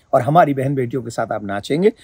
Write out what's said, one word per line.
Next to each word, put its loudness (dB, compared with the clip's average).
और 2
हमारी 4
बहन -2
बेटियों -4
के -10
साथ -6
आप -6
नाचेंगे 0